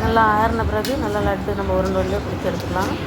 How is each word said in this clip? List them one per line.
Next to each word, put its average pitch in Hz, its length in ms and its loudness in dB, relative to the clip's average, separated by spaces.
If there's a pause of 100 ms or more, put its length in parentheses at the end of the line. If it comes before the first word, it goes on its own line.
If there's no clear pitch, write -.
நல்லா 226 200 4 (160)
ஆறின 226 320 2
பிறகு 226 220 0 (100)
நல்லா 208 240 -2
லட்டு 196 320 -2
நம்ம 190 180 0
உருண்டை 190 240 0
உருண்டையா 185 240 0
பிடிச்சி 180 260 -4
எடுத்துக்கலாம். 180 420 -2 (140)